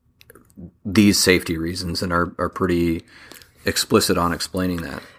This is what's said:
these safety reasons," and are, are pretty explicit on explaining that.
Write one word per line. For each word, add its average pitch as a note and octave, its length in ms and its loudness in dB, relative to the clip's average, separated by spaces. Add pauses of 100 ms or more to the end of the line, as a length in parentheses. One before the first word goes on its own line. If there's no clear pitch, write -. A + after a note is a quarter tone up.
(840)
these G2+ 380 4
safety F2 360 2
reasons," E2+ 440 -6
and F2+ 100 -4
are, F2 260 0
are F2 100 -4
pretty E2+ 540 0 (640)
explicit G2 500 0
on E2+ 160 0
explaining F2+ 500 -4
that. C#2 200 -10 (160)